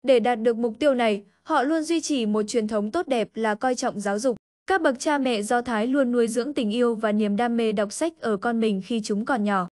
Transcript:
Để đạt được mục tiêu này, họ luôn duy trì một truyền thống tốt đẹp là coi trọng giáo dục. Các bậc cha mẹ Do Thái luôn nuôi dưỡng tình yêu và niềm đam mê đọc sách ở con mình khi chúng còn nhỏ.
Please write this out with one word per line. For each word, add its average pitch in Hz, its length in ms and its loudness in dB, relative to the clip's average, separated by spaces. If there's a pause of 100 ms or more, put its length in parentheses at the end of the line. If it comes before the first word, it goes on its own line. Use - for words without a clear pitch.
Để 254 120 6
đạt 233 220 0
được 233 160 2
mục 233 220 -2
tiêu 294 140 4
này, 220 300 0 (200)
họ 294 200 0
luôn 311 200 0
duy 320 180 0
trì 262 240 -2
một 208 180 0
truyền 214 240 -2
thống 214 240 -2
tốt 349 160 -2
đẹp 240 260 0
là 220 220 -2
coi 254 200 0
trọng 226 240 -4
giáo 202 200 -4
dục. 240 180 0 (300)
Các 370 140 2
bậc 277 180 0
cha 302 180 0
mẹ 254 240 0
Do 240 200 0
Thái 233 260 -2
luôn 262 240 2
nuôi 240 160 2
dưỡng 247 260 -2
tình 220 180 0
yêu 240 240 2
và 214 160 -2
niềm 208 240 2
đam 233 220 0
mê 226 140 2
đọc 208 220 -2
sách 330 260 -2
ở 214 180 -2
con 233 220 -2
mình 208 260 0
khi 226 180 -2
chúng 214 220 -2
còn 269 180 0
nhỏ. 196 320 0